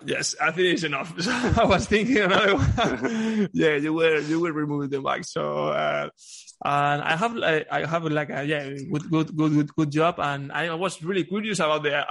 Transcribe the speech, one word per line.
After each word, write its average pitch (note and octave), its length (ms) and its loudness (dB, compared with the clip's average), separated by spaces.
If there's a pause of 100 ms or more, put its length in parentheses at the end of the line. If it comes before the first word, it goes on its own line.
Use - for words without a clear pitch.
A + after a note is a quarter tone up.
yes, C3+ 340 -4
I D#3 120 2
think F3 220 2
it's D3+ 100 -2
enough. D3 320 -4
<laughs> F3+ 40 -6
So G3 100 -2
I B3 360 2
was F3+ 200 4
thinking A3 320 2
another G3 380 4
one. A3+ 960 0
<laughs> - 20 -10
Yeah, D#3+ 240 2
you D3+ 160 0
were, D#3+ 280 2
you D#3 200 0
were E3+ 120 0
removing D3 380 -2
the C3+ 120 -2
mic. C3+ 240 -2
So, D2+ 420 -4
uh, D2+ 400 -2 (560)
and C#3+ 380 2
I D#3+ 140 0
have, A#3 260 -2
I, D#3+ 280 2
I D3 140 -2
have, E3 200 -2
like, D3+ 260 -2
a, C#3+ 140 -6
yeah, D3 260 -4
good, C#3+ 400 -6
good, D#3+ 260 0
good, D#3 160 2
good, D3 220 2
good D#3 160 0
job. D#3+ 280 2
And C#3+ 340 -4
I E3 220 -4
was E3 280 -4
really F3 220 -2
curious G#3 340 -4
about D3+ 240 2
the, C#3+ 100 0 (180)